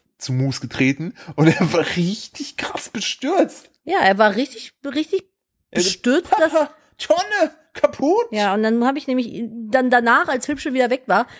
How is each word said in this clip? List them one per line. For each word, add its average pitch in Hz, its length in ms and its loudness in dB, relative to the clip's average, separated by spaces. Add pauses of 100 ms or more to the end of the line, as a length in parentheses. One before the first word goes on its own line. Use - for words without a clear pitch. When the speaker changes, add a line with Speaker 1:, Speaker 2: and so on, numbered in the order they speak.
(180)
Speaker 1:
zum 127 200 -4
Mus 131 220 -2
getreten 139 540 -2 (220)
und 156 120 6
er 160 240 2
war 165 120 2 (120)
richtig 185 600 -6
krass - 320 -8
bestürzt. - 800 -2 (140)
Speaker 2:
Ja, 359 160 -2
er 196 160 4
war 208 200 4
richtig, - 360 -6 (120)
richtig 302 400 -4 (500)
Speaker 1:
Also, 175 140 0
Speaker 2:
bestürzt, 277 420 0
Speaker 1:
„Papa, 381 180 4
Speaker 2:
dass 302 200 2 (280)
Speaker 1:
Tonne, 370 540 0 (240)
kaputt.“ 392 560 2
Speaker 2:
Ja, 208 240 0
und 214 80 0
dann 233 240 2
habe 277 120 0
ich - 100 -12
nämlich 254 180 0
ihn, 226 440 -10
dann 254 200 2
danach, 247 380 4
als 262 180 -2
Philipp 294 140 -4
schon 294 140 -4
wieder 254 140 2
weg - 180 -2
war, 202 200 2 (140)